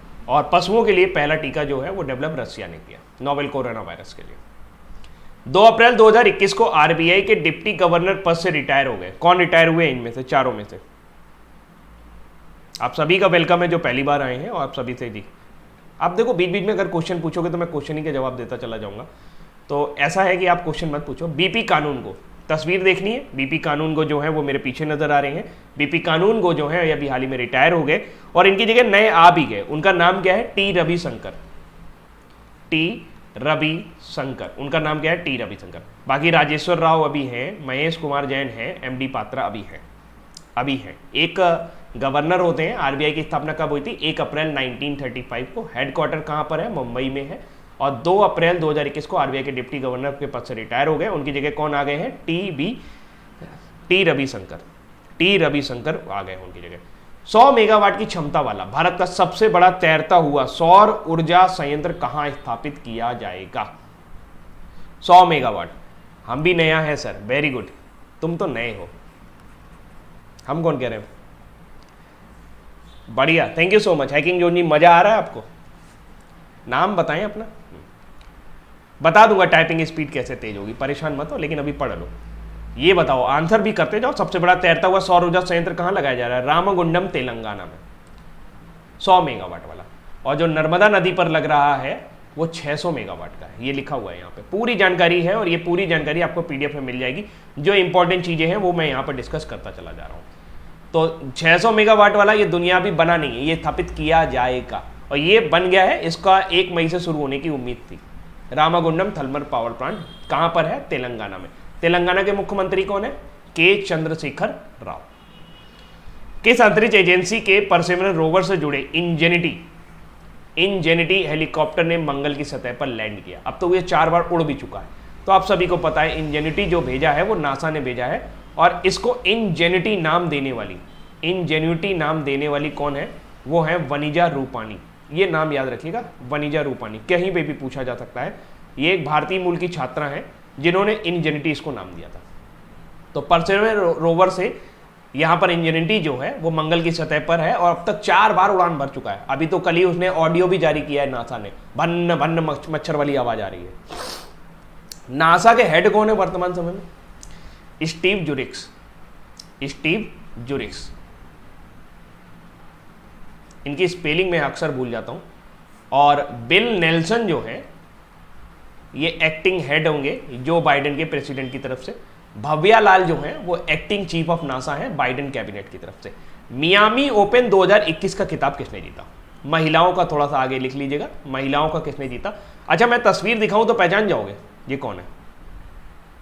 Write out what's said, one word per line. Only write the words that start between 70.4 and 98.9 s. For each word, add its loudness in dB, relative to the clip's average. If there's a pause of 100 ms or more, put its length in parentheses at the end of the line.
हम -4
कौन 0
कह -4
रहे -6
हैं? -16 (2000)
बढ़िया, 2
thank 4
you 2
so 2
much। -2
Hiking 2
जोन 4
जी, 4
मज़ा 8
आ 8
रहा 6
है 4
आपको? -6 (1200)
नाम 0
बताएं 0
अपना, -8 (1500)
बता 8
दूंगा 6
typing 4
speed -4
कैसे -6
तेज -8
होगी, -8
परेशान -4
मत -6
हो, -8
लेकिन -4
अभी -4
पढ़ -6
लो। -10 (680)
ये 6
बताओ, 4
answer 2
भी 0
करते 0
जाओ, 0
सबसे -2
बड़ा 6
तैरता 2
हुआ 4
सौर 4
ऊर्जा 2
संयंत्र 0
कहाँ -2
लगाया 0
जा -2
रहा -2
है? -2
रामगुंडम, 2
तेलंगाना -6
में, -16 (1200)
सौ 6
मेगावाट -8
वाला। -16 (420)
और 0
जो 2
नर्मदा 4
नदी 4
पर 0
लग 0
रहा 4
है -6 (300)
वो -2
छह -6
सौ -4
मेगावाट -10
का -16
है, -14
ये -2
लिखा -6
हुआ -8
है -14
यहाँ -16
पे, -16
पूरी -2
जानकारी 4
है 0
और -2
ये 0
पूरी -2
जानकारी -2
आपको -2
पीडीएफ -4
में -8
मिल -6
जाएगी। -6 (340)
जो 4
important 4
चीज़ें 0
हैं 0
वो 0
मैं 0
यहाँ -2